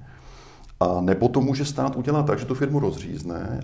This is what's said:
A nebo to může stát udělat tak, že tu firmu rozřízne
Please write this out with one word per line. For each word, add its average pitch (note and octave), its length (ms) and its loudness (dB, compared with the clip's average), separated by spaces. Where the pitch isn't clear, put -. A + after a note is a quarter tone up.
A F2+ 220 2
nebo F#2 280 4
to C3+ 120 4
může C#3 240 0
stát C3+ 300 -2
udělat D3 300 2
tak, G#2+ 140 2
že A#2+ 60 -6
tu - 100 -4
firmu D3 240 0
rozřízne F2 840 -4